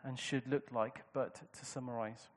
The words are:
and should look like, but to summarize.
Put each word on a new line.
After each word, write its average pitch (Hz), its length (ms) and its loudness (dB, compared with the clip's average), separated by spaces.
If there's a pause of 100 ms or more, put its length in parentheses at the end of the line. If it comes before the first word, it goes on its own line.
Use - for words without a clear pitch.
and 131 160 -4
should 131 280 2
look 139 260 2
like, 113 300 2 (100)
but 123 220 2 (220)
to - 80 -12
summarize. 120 720 -2